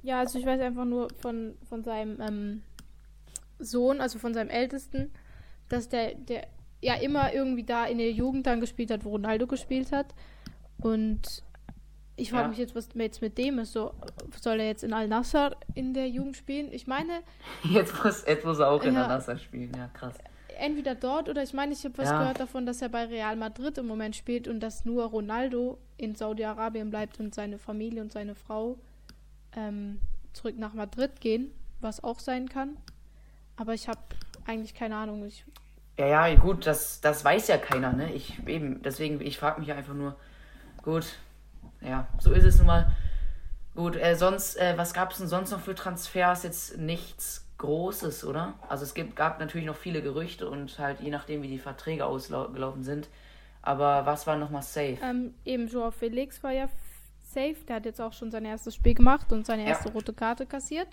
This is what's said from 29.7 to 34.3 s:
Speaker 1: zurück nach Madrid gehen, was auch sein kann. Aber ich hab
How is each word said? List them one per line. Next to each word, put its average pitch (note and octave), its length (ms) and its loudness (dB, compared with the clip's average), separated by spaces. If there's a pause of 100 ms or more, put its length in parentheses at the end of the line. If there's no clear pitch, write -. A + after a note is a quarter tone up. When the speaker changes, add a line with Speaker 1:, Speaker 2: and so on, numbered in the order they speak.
Speaker 1:
zurück - 260 -8
nach G#3+ 140 -8
Madrid A3+ 460 -4
gehen, A#3+ 320 0 (280)
was A3 240 -8
auch A#3 160 -6
sein B3+ 280 -4
kann. C4+ 300 -6 (760)
Aber A3+ 180 -4
ich A3 160 -6
hab - 240 -10 (320)